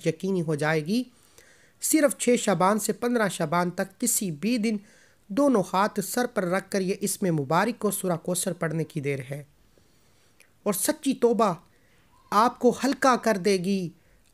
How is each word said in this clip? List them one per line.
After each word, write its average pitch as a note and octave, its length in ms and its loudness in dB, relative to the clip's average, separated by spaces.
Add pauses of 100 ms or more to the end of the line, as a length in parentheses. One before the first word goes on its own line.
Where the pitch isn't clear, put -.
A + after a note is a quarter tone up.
यकीनी F#3 340 -2
हो D#3 160 -2
जाएगी। D#3+ 500 -2 (760)
सिर्फ D4+ 380 2
छः B3 160 4
शबान F#3+ 420 2
से G3+ 140 -4
पन्द्रह A#3+ 360 0
शबान F3 420 0
तक F#3+ 180 -4 (120)
किसी G#3+ 300 -2
भी F#3+ 280 -2
दिन G#3+ 220 -2 (520)
दोनों B3+ 340 4
हाथ G3+ 340 0
सर B3 260 -2
पर G3+ 180 -2
रख F#3+ 240 -2
कर G3 140 -2
ये F#3 100 -2
इसमें - 380 -2
मुबारक D#3+ 480 0
को G#3 120 -2
सूरा F#3 260 -2
कौसर F3+ 360 -4
पढ़ने D#3+ 320 -4
की D#3 160 -8
देर C#3 200 -4
है। C#3 260 -12 (1200)
और G#3 80 0
सच्ची D4 400 -2
तौबा G#3+ 480 2 (720)
आपको A#3+ 380 4
हल्का B3+ 460 2
कर G#3+ 220 0
देगी, F#3+ 540 0 (420)